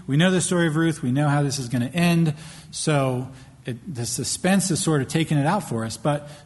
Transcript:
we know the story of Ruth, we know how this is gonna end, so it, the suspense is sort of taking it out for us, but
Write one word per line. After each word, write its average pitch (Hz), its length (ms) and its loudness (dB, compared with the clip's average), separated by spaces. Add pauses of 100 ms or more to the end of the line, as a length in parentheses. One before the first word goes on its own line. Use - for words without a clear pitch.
we 135 120 0
know 180 120 6
the 185 120 2
story 175 260 2
of 147 80 0
Ruth, 165 260 2
we 123 100 0
know 147 180 2
how 143 120 2
this 143 160 0
is 123 120 -6
gonna 123 240 -2
end, 170 400 2 (360)
so 131 600 0 (360)
it, 127 300 -8
the 117 100 -6
suspense 185 680 0
is 151 100 0
sort 151 200 2
of 123 60 -2
taking 160 300 0
it 139 100 2
out 185 220 0
for 113 160 -4
us, 110 100 -8
but 147 340 -4 (160)